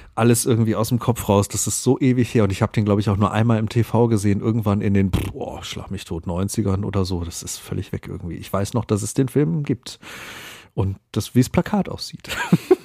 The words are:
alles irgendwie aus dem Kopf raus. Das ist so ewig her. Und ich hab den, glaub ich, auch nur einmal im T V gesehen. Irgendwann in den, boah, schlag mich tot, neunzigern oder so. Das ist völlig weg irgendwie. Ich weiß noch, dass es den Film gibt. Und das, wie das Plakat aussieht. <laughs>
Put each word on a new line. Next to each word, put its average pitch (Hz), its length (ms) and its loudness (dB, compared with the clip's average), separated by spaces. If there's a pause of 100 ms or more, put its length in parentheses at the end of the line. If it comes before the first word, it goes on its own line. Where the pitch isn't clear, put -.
(160)
alles 117 320 4
irgendwie 110 260 4
aus 110 160 0
dem 120 80 0
Kopf - 320 -2
raus. 101 200 4
Das - 180 -4
ist - 160 -4
so 127 160 2
ewig 127 340 2
her. 110 120 4
Und 95 60 2
ich 104 120 0
hab - 100 -2
den, 107 100 2
glaub 101 140 4
ich, 107 140 2
auch 95 60 2
nur 104 140 4
einmal 110 280 2
im 110 100 -2
T 113 140 0
V 117 240 2
gesehen. 104 340 2
Irgendwann 110 400 0
in 101 140 2
den, 98 160 4
boah, - 520 -4
schlag - 280 -10
mich - 140 -10
tot, 85 200 -8
neunzigern 98 580 -2
oder 98 220 -2
so. 90 180 -4
Das 87 200 -10
ist - 160 -10
völlig - 320 -8
weg - 160 -8
irgendwie. 92 300 -10
Ich - 140 -14
weiß 101 220 -2
noch, 110 120 0
dass 104 180 0
es 107 100 -6
den 135 160 2
Film 151 320 0
gibt. - 380 -6 (760)
Und 98 240 -2 (140)
das, - 240 -4
wie 127 60 6
das - 80 2
Plakat - 400 0
aussieht. - 420 -12
<laughs> - 60 -8 (480)